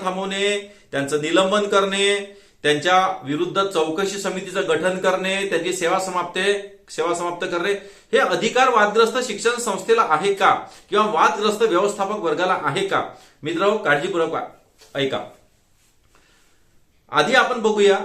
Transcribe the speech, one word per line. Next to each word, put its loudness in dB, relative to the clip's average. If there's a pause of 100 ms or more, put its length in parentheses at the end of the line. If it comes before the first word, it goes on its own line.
थांबवणे, -2 (340)
त्यांचं -2
निलंबन 2
करणे, 2 (480)
त्यांच्या 2 (240)
विरुद्ध -2
चौकशी -2
समितीचं -4
गठन 0
करणे, 0 (160)
त्यांची -2
सेवा 0
समाप्त, -6 (520)
सेवा -2
समाप्त -4
करणे, -2 (420)
हे 2
अधिकार 2
वादग्रस्त 4
शिक्षण -2
संस्थेला 0
आहे 2
का 4 (360)
किंवा 2
वादग्रस्त 2
व्यवस्थापक 0
वर्गाला 0
आहे -2
का? 0 (420)
मित्रांनो, 0
काळजीपूर्वक 0 (580)
ऐका. -2 (1900)
आधी 2
आपण 2
बघूया 4